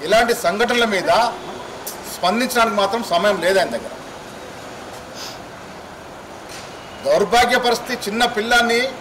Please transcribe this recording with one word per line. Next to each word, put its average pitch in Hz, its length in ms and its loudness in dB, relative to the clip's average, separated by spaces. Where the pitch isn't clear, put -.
ఇలాంటి 226 300 6
సంఘటనల 226 500 2
మీద 165 160 2
స్పందించడానికి 226 680 2
మాత్రం 214 220 0
సమయం 196 320 4
లేదు 190 160 6
ఆయన 151 160 0
దగ్గర. - 160 -8
దౌర్భాగ్య 208 520 4
పరిస్థితి, 240 280 0
చిన్న 226 160 2
పిల్లాన్ని 233 460 4